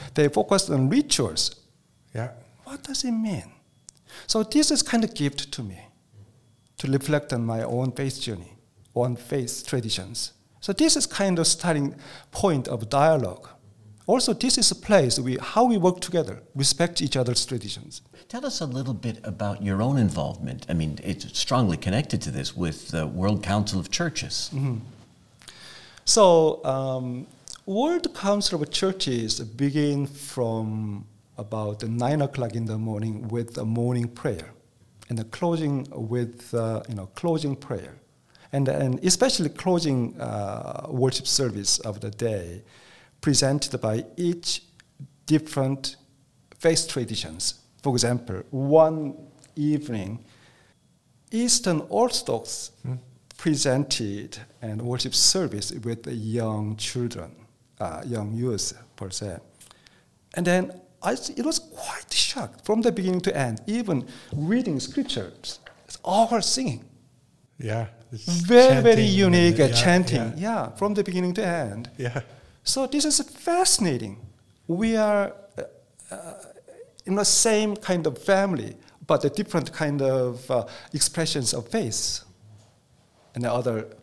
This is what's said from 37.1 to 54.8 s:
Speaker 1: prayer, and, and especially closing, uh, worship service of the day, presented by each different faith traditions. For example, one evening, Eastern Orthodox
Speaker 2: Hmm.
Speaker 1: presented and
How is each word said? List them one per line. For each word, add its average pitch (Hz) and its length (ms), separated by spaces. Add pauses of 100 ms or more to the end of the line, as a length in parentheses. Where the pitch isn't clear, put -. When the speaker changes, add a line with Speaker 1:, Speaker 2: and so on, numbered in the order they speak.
Speaker 1:
prayer, 67 400 (580)
and, 139 160
and 135 340
especially 180 460
closing, 143 720
uh, 104 680
worship 131 380
service 104 520
of 104 200
the 110 100
day, 101 540 (580)
presented 139 600
by 113 240 (100)
each 175 480 (600)
different 139 720 (600)
faith 165 300
traditions. - 680 (280)
For 139 100
example, 120 560
one 151 680 (400)
evening, 120 680 (1080)
Eastern 220 580
Orthodox - 840 (120)
Speaker 2:
Hmm. 127 120 (420)
Speaker 1:
presented 131 1000 (260)
and 110 180